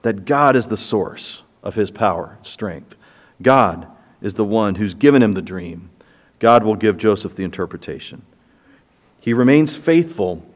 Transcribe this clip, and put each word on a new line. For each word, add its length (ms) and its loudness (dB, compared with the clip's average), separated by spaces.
that 240 -4
God 300 4
is 120 2
the 100 -4
source 640 -6
of 120 -10
his 140 -2
power, 540 -2
strength. 520 -12
God 460 2
is 120 -8
the 120 -2
one 300 0
who's 180 -4
given 300 6
him 80 2
the 100 -4
dream. 480 -14
God 240 6
will 120 0
give 220 0
Joseph 380 -2
the 80 -8
interpretation. 800 -12
He 120 -2
remains 440 2
faithful 680 -2